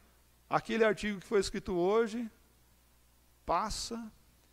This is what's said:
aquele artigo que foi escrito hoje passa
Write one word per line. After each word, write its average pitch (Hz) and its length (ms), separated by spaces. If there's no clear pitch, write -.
aquele 220 340
artigo 208 360
que - 80
foi 202 120
escrito 196 340
hoje 214 560
passa 214 680